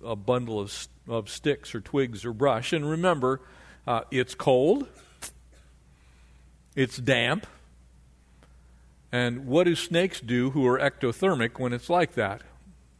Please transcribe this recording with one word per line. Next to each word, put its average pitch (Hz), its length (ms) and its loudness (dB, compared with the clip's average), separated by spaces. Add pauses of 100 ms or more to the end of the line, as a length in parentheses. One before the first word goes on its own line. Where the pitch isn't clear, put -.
a 117 120 -6
bundle 113 440 -2
of, 101 80 -6
s-, - 220 -12 (180)
of 113 220 -4
sticks - 440 -2
or 110 80 -6
twigs 120 420 -2
or 120 100 -6
brush. 117 380 2
And 151 160 0
remember, 151 540 2 (460)
uh, 117 140 0 (100)
it's 127 240 -2
cold, 151 520 2 (1900)
it's 135 220 -2
damp, 127 500 0 (1600)
and 123 360 -2
what 151 160 4
do 175 120 4
snakes 180 440 -2
do 123 320 0
who 135 160 2
are 123 100 4
ectothermic 135 800 0
when 123 140 -2
it's 120 180 -8
like 170 260 2
that? 104 260 -2 (580)